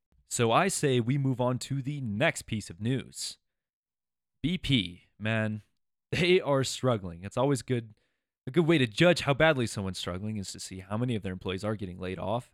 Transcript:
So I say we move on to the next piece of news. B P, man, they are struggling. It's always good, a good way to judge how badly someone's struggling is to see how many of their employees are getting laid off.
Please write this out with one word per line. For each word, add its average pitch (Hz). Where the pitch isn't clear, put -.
So 117
I 156
say 135
we 123
move 131
on 123
to 135
the 143
next 123
piece 107
of 87
news. 104
B 175
P, 90
man, 107
they 175
are 143
struggling. 95
It's 98
always 135
good, 120
a 139
good 160
way 165
to 131
judge 165
how 143
badly 139
someone's 95
struggling 104
is 95
to 98
see 92
how 95
many 123
of 98
their 95
employees 95
are 107
getting 90
laid 92
off. 101